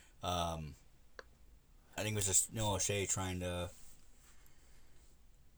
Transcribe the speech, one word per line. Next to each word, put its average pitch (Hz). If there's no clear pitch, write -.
um, 85
I 92
think 107
it -
was 101
just -
Neil 107
O'Shea 98
trying 92
to 87